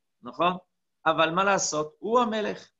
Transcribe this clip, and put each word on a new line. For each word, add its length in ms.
נכון? 300
אבל 240
מה 140
לעשות? 540
הוא 220
המלך. 480